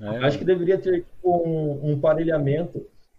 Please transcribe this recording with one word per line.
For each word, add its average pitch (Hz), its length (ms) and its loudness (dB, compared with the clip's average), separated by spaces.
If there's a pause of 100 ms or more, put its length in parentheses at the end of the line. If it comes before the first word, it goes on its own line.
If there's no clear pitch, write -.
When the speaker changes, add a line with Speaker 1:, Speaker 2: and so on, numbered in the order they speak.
Speaker 1:
É, 104 80 -8
Speaker 2:
Acho 113 120 -4
Speaker 1:
mano. 143 180 2
Speaker 2:
que - 60 -8
deveria 185 340 2
ter, 180 260 -2
tipo, 175 420 0
um, 151 460 -2
um 139 80 0
parelhamento. 156 840 0 (340)